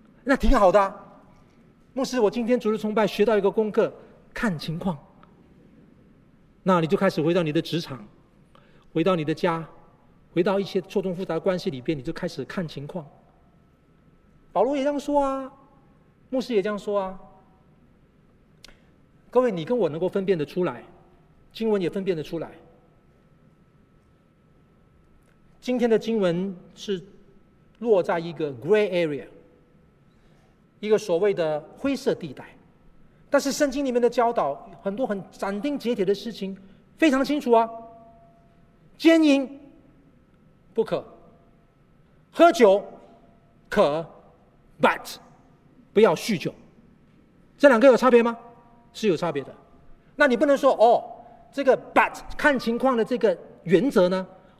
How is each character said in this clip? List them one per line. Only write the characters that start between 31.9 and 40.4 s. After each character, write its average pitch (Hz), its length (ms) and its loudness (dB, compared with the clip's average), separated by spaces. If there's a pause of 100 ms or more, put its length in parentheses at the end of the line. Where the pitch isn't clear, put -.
色 196 220 -2
地 151 160 -10
带。 - 140 -18 (840)
但 277 120 2
是 269 100 -4
圣 285 180 0
经 277 140 -4
里 262 80 -2
面 240 100 0
的 240 80 2
教 233 220 0
导， 156 400 -4 (100)
很 196 140 -6
多 262 100 -4
很 202 160 -6 (100)
斩 202 280 -8
钉 285 180 -6
截 226 160 -4
铁 202 120 -2
的 196 100 0
事 220 160 -10
情， 196 260 -10 (400)
非 320 140 4
常 269 140 0
清 285 160 -2
楚 247 100 -2
啊。 226 180 4 (1300)
奸 320 240 6
淫 277 380 2 (1120)